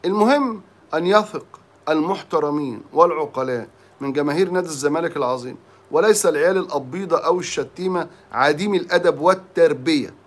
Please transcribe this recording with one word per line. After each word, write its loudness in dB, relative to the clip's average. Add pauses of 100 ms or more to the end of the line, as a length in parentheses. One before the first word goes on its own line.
المهم 2 (320)
أن 0
يثق 0 (420)
المحترمين -2 (100)
والعقلاء 0 (320)
من -4
جماهير 0
نادي 0
الزمالك -2
العظيم، -4 (340)
وليس 4
العيال 2
القبيضة -4
أو 2
الشتيمة -4 (240)
عديم 0
الأدب 0
والتربية 0 (120)